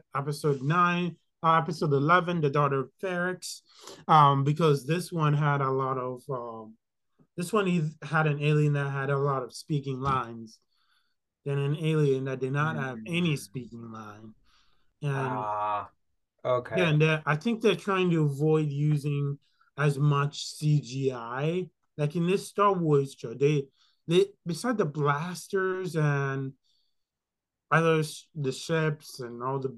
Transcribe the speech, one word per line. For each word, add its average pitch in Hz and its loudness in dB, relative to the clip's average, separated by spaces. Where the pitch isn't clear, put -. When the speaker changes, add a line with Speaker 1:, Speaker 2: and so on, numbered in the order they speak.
Speaker 1:
episode 143 -2
nine, 175 0
uh, 165 4
episode 160 0
eleven, 170 4
The 147 2
Daughter 139 2
of 131 -10
Ferrix, 180 -6
um, 143 8
because 147 2
this 156 -2
one 151 2
had 147 0
a 135 0
lot 131 -2
of, 127 -6
um, 113 -10
this 180 -6
one 202 2
he 175 2
had 156 0
an 147 0
alien 151 4
that 143 -2
had 139 -4
a 143 0
lot 139 0
of 113 -12
speaking 135 -6
lines, 117 -4
than 139 -4
an 143 -2
alien 151 2
that 131 -6
did 131 -4
not 151 0
have 131 -6
any 170 0
Speaker 2:
Mm. - -6
Speaker 1:
speaking 117 -12
line. 110 -16
And 143 -2
Speaker 2:
Ah, 107 -4
okay. 123 -2
Speaker 1:
yeah, 175 2
and, 151 2
uh, 156 2
I 151 0
think 226 -4
they're 202 4
trying 185 0
to 160 2
avoid 151 2
using 143 -2
as 143 2
much 147 2
C 147 0
G 131 -2
I. 143 -4
Like 151 -2
in 170 0
this 190 0
Star 202 2
Wars 147 2
show, 117 -12
they, 139 2
they, 180 4
beside 202 -4
the 196 2
blasters 175 -2
and 139 -2
other 160 4
sh-, - -10
the 139 -2
ships 156 -4
and 120 -12
all 131 -4
the 131 -6